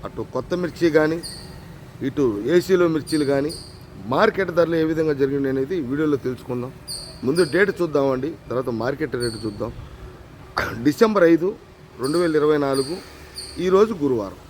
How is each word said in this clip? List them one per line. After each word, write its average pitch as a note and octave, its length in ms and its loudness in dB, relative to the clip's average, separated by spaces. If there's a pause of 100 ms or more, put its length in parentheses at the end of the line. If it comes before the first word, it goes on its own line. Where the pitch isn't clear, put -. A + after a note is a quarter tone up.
అటు A2+ 180 -8 (100)
కొత్త B2+ 280 -4
మిర్చి E3 340 0
కానీ, D#3 220 4 (880)
ఇటు C#3 160 0 (300)
ఏసీలో F3+ 400 4
మిర్చీలు D3+ 380 0
కానీ, C#3 180 0 (640)
మార్కెట్ F#3+ 440 2
ధరలు E3 240 4
ఏ - 80 2
విధంగా D#3 320 0
జరిగింది C#3 300 0
అనేది C3+ 260 -2 (120)
వీడియోలో D3 360 0
తెలుసుకుందాం. B2 460 -6 (560)
ముందు E3+ 160 4 (100)
డేట్ G3 260 4
చూద్దామండి, C#3 500 0 (200)
తర్వాత B2+ 200 -2 (120)
మార్కెట్ C3+ 400 -4
రేటు G#2+ 240 -4
చూద్దాం. G#2 260 -6 (1160)
డిసెంబర్ G3+ 440 4
ఐదు, E3 180 4 (520)
రెండు D3+ 200 0
వేల D#3+ 200 0
ఇరవై D3+ 240 2
నాలుగు, C3+ 300 -2 (720)
ఈరోజు G3+ 280 4 (100)
గురువారం. G#2 340 -2 (120)